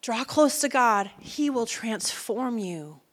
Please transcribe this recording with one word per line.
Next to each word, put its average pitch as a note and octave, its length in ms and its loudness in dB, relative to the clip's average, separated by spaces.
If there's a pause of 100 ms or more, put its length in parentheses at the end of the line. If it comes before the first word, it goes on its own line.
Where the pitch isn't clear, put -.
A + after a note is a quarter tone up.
draw A#3+ 220 -4
close - 340 4
to C#4+ 100 2
God, A3 400 4 (100)
he - 300 -2
will B3 160 0
transform A3+ 920 -4
you D#3 400 -8 (140)